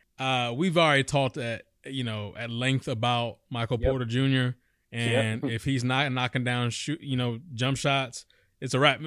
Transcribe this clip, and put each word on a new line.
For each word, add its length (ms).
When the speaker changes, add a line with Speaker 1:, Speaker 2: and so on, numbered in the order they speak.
Speaker 1:
Uh, 380
we've 220
already 260
talked 340
at, 260
you 200
know, 320
at 120
length 380
about 520
Michael 320
Speaker 2:
Yep. 80
Speaker 1:
Porter 160
Junior 500
and 500
Speaker 2:
Yep. 80
<laughs> 40
Speaker 1:
if 100
he's 180
not 300
knocking 320
down 240
shoot, 320
you 160
know, 220
jump 240
shots, 480
it's 140
a 60
wrap. 280